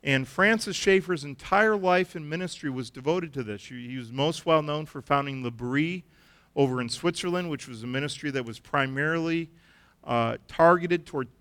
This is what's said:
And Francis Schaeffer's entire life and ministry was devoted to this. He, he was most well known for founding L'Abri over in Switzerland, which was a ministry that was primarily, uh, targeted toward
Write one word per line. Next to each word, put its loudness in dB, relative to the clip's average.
And 0
Francis 2
Schaeffer's 2
entire 2
life 2
and -10
ministry -6
was -4
devoted -2
to -4
this. -8
He, -14
he -8
was -10
most 0
well 6
known -4
for -14
founding 0
L'Abri -2
over 2
in -4
Switzerland, -2
which -8
was -14
a -8
ministry -4
that -2
was -10
primarily, -2
uh, 0
targeted 4
toward -6